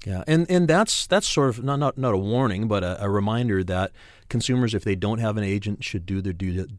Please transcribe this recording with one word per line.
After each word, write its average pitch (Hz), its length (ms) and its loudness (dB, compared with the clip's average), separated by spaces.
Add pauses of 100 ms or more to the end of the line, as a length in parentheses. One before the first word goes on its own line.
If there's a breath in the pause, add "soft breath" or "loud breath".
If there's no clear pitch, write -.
Yeah, 92 220 -4
and, 165 240 4
and 180 160 4
that's, 180 400 2
that's 196 200 2
sort 139 220 2
of 117 140 -4
not, 139 160 -2
not, 143 180 0
not 131 160 0
a 95 40 2
warning, 107 500 0
but 101 160 0
a, 90 200 -4
a 101 60 0
reminder 104 540 0
that 92 280 -2 (380 soft breath)
consumers, 123 440 0
if 101 100 -2
they 101 120 0
don't 104 240 -2
have 110 180 0
an 107 60 0
agent, 101 400 -2
should 90 220 -8
do 95 160 -4
their 92 120 -4
due 92 320 -4
di-, - 140 -12